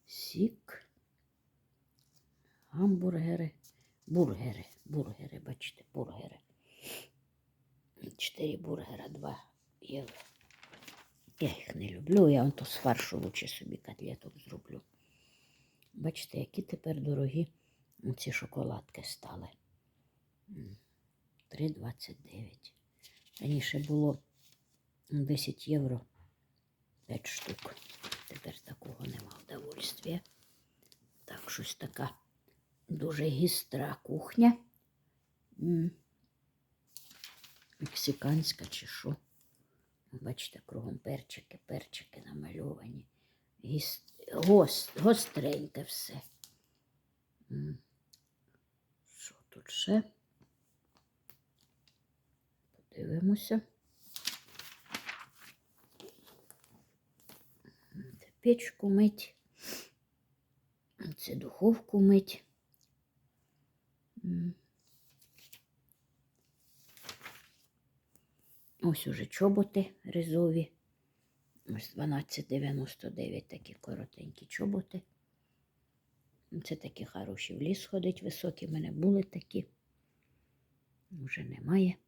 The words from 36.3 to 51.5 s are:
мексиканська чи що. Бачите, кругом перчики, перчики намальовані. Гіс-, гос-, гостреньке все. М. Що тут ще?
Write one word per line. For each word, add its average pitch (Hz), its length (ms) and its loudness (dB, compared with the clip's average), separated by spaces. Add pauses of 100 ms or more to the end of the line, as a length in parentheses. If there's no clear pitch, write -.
мексиканська - 880 -2
чи - 220 -12
що. - 280 -6 (960)
Бачите, 127 540 -10
кругом - 320 -8
перчики, - 680 -10
перчики - 600 -12
намальовані. 78 800 -10 (580)
Гіс-, - 380 -4 (320)
гос-, 175 680 8
гостреньке 147 840 4
все. - 380 -8 (1300)
М. 143 260 -6 (1400)
Що - 180 -18 (140)
тут - 200 -20
ще? 214 340 4 (2750)